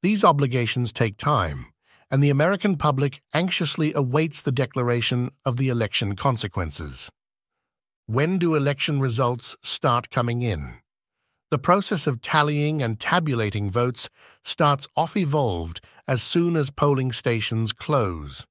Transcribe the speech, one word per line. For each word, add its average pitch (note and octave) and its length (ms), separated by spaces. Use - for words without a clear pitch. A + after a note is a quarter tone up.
These G3+ 220
obligations B2+ 640
take A2+ 260
time, F2 540
and C3+ 100
the C#3+ 80
American F#3 460
public C#3 460
anxiously D#3+ 600
awaits D3 480
the C#3+ 100
declaration B2 800
of B2+ 100
the C3 140
election G#2+ 480
consequences. E2+ 920
When D3+ 300
do E3 180
election C#3+ 440
results B2 640
start - 500
coming A#2+ 300
in? E2 400
The C#3 80
process F3+ 480
of B2+ 140
tallying D3 600
and A2+ 180
tabulating A2+ 720
votes A#2+ 400
starts C#3+ 520
off D#3+ 200
evolved B2+ 640
as C3 140
soon E3+ 340
as C#3+ 140
polling C3+ 420
stations A2+ 640
close. F2+ 760